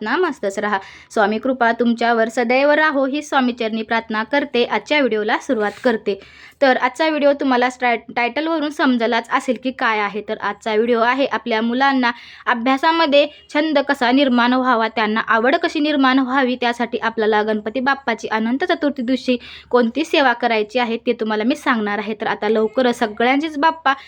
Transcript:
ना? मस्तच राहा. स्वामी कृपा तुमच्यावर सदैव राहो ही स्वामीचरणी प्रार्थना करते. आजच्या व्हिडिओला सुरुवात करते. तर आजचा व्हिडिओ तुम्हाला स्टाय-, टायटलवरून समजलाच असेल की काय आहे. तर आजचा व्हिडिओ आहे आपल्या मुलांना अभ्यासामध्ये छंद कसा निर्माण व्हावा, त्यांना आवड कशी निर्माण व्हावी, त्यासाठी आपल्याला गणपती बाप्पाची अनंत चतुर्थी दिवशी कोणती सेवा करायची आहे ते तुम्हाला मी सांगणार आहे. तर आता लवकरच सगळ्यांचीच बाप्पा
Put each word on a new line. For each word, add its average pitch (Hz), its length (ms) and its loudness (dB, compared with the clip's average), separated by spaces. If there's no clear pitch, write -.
ना? 220 140 -2
मस्तच 294 440 -2
राहा. 208 200 -2
स्वामी 214 260 2
कृपा 247 340 0
तुमच्यावर 233 580 2
सदैव 254 420 2
राहो 302 340 2
ही 277 160 -2
स्वामीचरणी 247 600 -2
प्रार्थना 220 420 -4
करते. 277 400 -2
आजच्या 233 340 -2
व्हिडिओला 226 400 0
सुरुवात 214 340 -2
करते. 214 360 -2
तर 254 160 4
आजचा 254 300 -2
व्हिडिओ 294 260 2
तुम्हाला 262 360 0
स्टाय-, 247 280 -2
टायटलवरून 294 540 -2
समजलाच 240 600 0
असेल 254 340 -2
की 262 80 -4
काय 233 280 -2
आहे. 202 300 -4
तर 220 80 -6
आजचा 208 360 -6
व्हिडिओ 233 260 2
आहे 247 260 2
आपल्या 220 360 -2
मुलांना 247 500 2
अभ्यासामध्ये 285 800 2
छंद 302 260 0
कसा 269 320 0
निर्माण 247 420 4
व्हावा, 254 340 2
त्यांना 220 400 -2
आवड 226 280 2
कशी 339 240 -2
निर्माण 269 400 2
व्हावी, 254 360 0
त्यासाठी 240 420 -2
आपल्याला 214 460 0
गणपती 214 360 -4
बाप्पाची 254 480 -2
अनंत 226 360 -2
चतुर्थी 294 400 -2
दिवशी 247 340 0
कोणती 247 360 0
सेवा 277 280 2
करायची 226 460 -2
आहे 233 180 -2
ते 233 160 -2
तुम्हाला 220 300 -4
मी 254 120 0
सांगणार 214 420 -2
आहे. 214 160 -6
तर 220 140 -6
आता 208 220 -2
लवकरच 226 500 0
सगळ्यांचीच 254 580 -2
बाप्पा 277 360 0